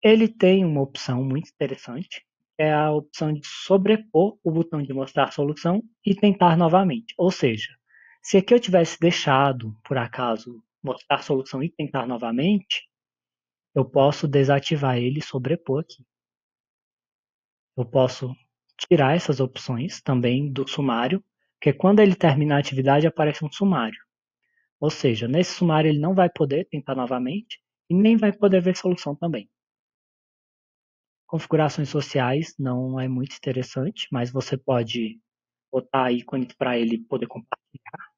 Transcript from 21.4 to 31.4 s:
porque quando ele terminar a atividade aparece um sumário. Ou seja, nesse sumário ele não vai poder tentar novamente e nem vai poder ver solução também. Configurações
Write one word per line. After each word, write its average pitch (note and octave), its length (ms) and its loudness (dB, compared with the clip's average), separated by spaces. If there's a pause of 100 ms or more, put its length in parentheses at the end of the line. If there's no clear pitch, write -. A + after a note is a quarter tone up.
porque - 180 0
quando G3+ 280 4
ele G3 140 6
terminar D3 420 2
a - 20 4
atividade C#3 480 2
aparece D3+ 380 -2
um C#3+ 60 -6
sumário. C#3+ 480 -2 (800)
Ou D3 120 0
seja, A#2 360 -2
nesse D#3 260 0
sumário D#3 360 2
ele D3 120 2
não E3+ 140 0
vai F#3 140 4
poder D3+ 400 -2
tentar C#3 260 -8
novamente B2+ 680 -6 (260)
e F3 60 0
nem G#3+ 220 6
vai G#3 160 2
poder F#3+ 280 2
ver F3+ 160 0
solução F3 400 -4
também. D3 320 -6 (1800)
Configurações D#3 640 -2